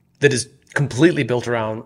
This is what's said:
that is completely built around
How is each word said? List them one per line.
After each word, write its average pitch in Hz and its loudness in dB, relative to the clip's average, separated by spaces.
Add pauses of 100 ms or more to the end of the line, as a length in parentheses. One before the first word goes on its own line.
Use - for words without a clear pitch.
(200)
that 110 4
is 120 -4 (240)
completely 139 2
built 120 -4
around 113 -4